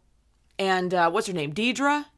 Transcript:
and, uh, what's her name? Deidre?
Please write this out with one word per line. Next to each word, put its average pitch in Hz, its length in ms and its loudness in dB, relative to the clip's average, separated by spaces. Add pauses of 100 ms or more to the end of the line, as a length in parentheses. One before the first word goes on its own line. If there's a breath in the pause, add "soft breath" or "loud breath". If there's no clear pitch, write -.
(580)
and, 185 360 0
uh, 175 160 4
what's 208 160 0
her 196 60 -6
name? 151 220 -4
Deidre? 269 500 0 (140)